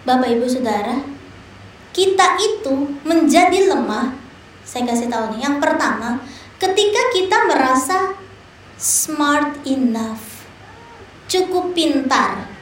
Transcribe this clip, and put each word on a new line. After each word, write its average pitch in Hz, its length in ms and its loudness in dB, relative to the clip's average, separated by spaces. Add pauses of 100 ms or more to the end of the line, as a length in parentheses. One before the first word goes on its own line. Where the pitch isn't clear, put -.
Bapak 254 320 2
Ibu 247 160 0
Saudara, 240 480 -2 (960)
kita 370 400 4
itu 285 560 -2 (160)
menjadi 349 640 4
lemah. 240 400 -2 (560)
Saya 247 160 -6
kasih 240 240 -2
tahu 220 280 -4
nih, 254 120 -4
yang 285 160 0
pertama, 247 560 0 (400)
ketika 415 560 2
kita 392 320 2
merasa 311 720 0 (560)
smart 294 880 -2
enough, 233 800 -2 (880)
cukup 370 400 0
pintar. 269 800 0 (100)